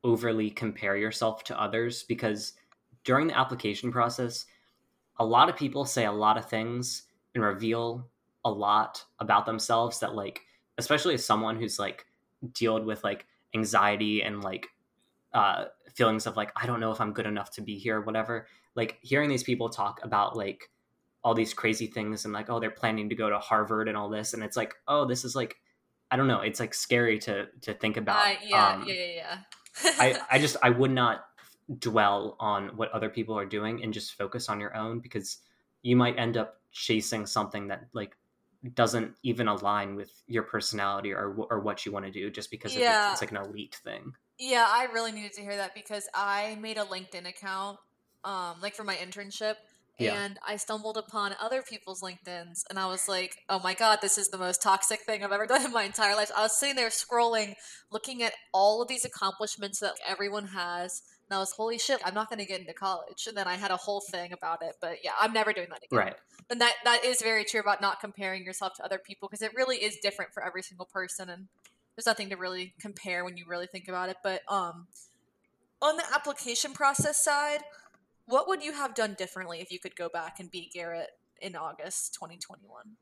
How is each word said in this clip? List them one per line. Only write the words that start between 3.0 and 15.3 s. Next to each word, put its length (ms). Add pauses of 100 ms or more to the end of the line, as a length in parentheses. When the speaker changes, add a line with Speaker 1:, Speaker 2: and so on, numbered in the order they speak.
Speaker 1:
during 240
the 100
application 540
process, 540 (760)
a 60
lot 240
of 80
people 280
say 200
a 60
lot 260
of 120
things 540 (320)
and 80
reveal 680 (360)
a 60
lot 540 (140)
about 260
themselves 560
that, 140
like, 260 (360)
especially 380
as 100
someone 340
who's, 200
like, 260 (480)
dealt 320
with, 180
like, 240 (280)
anxiety 680
and, 200
like, 240 (680)